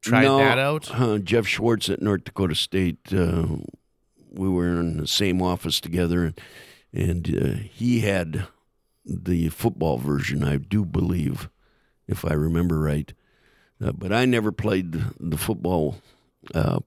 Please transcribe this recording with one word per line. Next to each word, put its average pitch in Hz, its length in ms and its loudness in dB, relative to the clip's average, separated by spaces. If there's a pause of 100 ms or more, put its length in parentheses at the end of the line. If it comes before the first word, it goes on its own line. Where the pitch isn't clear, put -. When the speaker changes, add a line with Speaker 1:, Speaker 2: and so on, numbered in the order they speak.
Speaker 1:
try 113 220 4
Speaker 2:
No, 135 160 6
Speaker 1:
that 131 200 4
out? 147 340 -2
Speaker 2:
uh, 117 260 2
Jeff 101 280 2
Schwartz 110 420 0
at - 140 -2
North 98 220 2
Dakota 90 300 0
State, - 580 -2
uh, 87 340 2 (840)
we 95 180 -4
were 90 200 2 (120)
in 82 180 -2
the 78 80 -4
same 92 360 0
office 90 380 -2
together, 87 440 0
and, 80 160 -4 (520)
and, 90 500 0
uh, 73 200 -2 (100)
he 120 280 0
had 92 460 -2 (580)
the 90 440 0
football - 500 0
version, 71 460 -2
I 71 140 2
do 98 260 -2
believe, 85 640 -2 (580)
if - 180 -4
I 78 100 0
remember 82 460 2
right. 76 320 -2 (720)
Uh, 113 80 -2
but 92 200 -6
I 120 120 2
never 113 280 2
played 92 400 -2
the, - 260 -4
the 78 200 -4
football, 82 580 0 (580)
uh, - 320 2